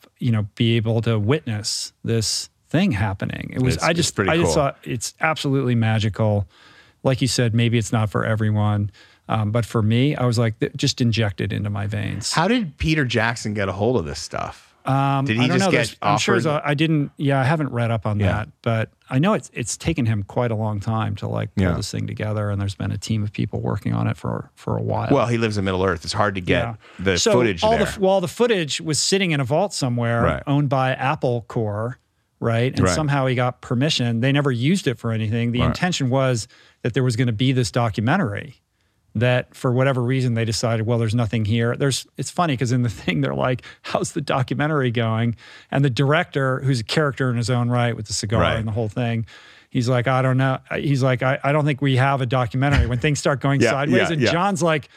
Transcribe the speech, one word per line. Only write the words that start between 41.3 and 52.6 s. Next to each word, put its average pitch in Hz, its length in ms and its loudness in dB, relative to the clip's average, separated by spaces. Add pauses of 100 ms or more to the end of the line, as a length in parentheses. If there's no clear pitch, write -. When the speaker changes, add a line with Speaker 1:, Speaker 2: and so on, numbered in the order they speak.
Speaker 1:
here." 117 320 0
There's, 139 300 0 (100)
it's 139 140 -8
funny 165 260 0
'cause 113 160 -2
in 127 120 2
the 120 60 0
<laughs> - 120 -8
thing, 170 200 -2
they're 135 120 -2
like, 131 300 -2 (180)
"How's - 300 -4
the 165 100 -4
documentary 139 720 0
going?" 113 440 0 (360)
And 139 120 2
the 143 60 4
director, 135 720 0
who's 127 220 0
a - 20 -10
character 139 480 0
in 117 40 0
his 117 140 -2
own 120 200 0
right 120 280 0
with 107 80 -10
the - 80 -8
cigar 110 280 0
Speaker 2:
Right. 80 180 2
Speaker 1:
and 107 80 -4
the 113 40 -4
whole 110 160 -2
thing, 117 380 -2 (460)
he's 123 180 0
like, 123 180 2
"I 131 140 2
don't 131 160 2
know." 131 220 2 (160)
He's 139 260 0
like, 131 220 2
"I, 127 200 2
I 139 80 2
don't 151 140 2
think 147 160 0
we 135 160 2
have 135 240 2
a 131 60 -2
documentary." 131 580 2